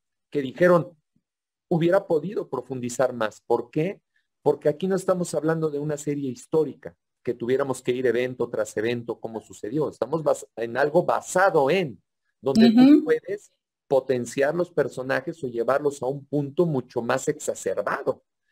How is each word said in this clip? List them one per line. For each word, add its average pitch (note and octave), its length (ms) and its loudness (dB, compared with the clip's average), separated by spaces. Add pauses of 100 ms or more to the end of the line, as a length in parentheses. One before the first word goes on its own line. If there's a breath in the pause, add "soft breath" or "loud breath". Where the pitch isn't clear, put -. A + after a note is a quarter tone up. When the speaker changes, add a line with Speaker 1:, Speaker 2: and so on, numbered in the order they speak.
(300)
Speaker 1:
que D3 120 -2
dijeron, D3 540 2 (760)
"Hubiera F3 360 2
podido E3+ 440 -2
profundizar B2 640 -4
más". A2 260 -4
¿Por A#2 300 -2
qué? F3+ 300 -4 (420)
Porque D3 260 0
aquí D3 180 -2
no F#3 100 0
estamos F3+ 380 -2
hablando D#3+ 360 -2
de C#3+ 80 -6
una D3 180 -6
serie C#3+ 340 -6
histórica, C3 640 -4 (280)
que A#2+ 100 -2
tuviéramos C3 480 -2
que - 120 -2
ir B2+ 140 -2
evento B2 440 -2
tras A2 260 -6
evento, A#2 420 -4
como A2+ 220 -10
sucedió. A2+ 480 -6
Estamos C3 340 -6
bas-, C#3 240 0 (100)
en A#2 200 -6
algo D3+ 280 2
basado D3+ 640 2
en, C3 320 -2 (400)
donde A3+ 280 6
tú A3+ 120 8
Speaker 2:
Ujú. C#4 220 8
Speaker 1:
puedes - 460 -4 (380)
potenciar C3+ 640 0
los E3+ 160 -2
personajes C3+ 720 -4
o C3 60 -6
llevarlos C3 540 -2
a B2 40 -4
un C#3 200 -6
punto C#3+ 400 0
mucho C3 340 -4
más B2 280 -2
exacerbado. B2 920 -4 (300)